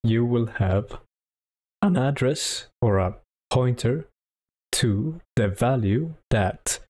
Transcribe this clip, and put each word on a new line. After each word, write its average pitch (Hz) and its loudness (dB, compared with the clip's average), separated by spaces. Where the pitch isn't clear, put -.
you 113 2
will 120 2
have 98 -2
an 196 4
address 139 -2
or 104 2
a 92 0
pointer 127 0
to 120 0
the 107 2
value 123 0
that - -2